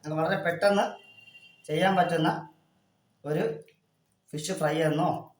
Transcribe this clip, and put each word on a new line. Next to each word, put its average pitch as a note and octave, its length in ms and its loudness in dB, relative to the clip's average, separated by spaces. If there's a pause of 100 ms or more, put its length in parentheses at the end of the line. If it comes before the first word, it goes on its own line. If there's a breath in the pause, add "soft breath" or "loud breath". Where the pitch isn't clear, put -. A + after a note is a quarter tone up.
നമുക്ക് D#3 200 -4
വളരെ F3+ 240 0
പെട്ടെന്ന് G3+ 380 2 (840)
ചെയ്യാൻ F3 300 2
പറ്റുന്ന E3 320 2 (920)
ഒരു D3+ 200 -2 (880)
ഫിഷ് F3+ 260 -6
ഫ്രൈ D3+ 140 0 (140)
എന്നോ D3+ 200 2 (340)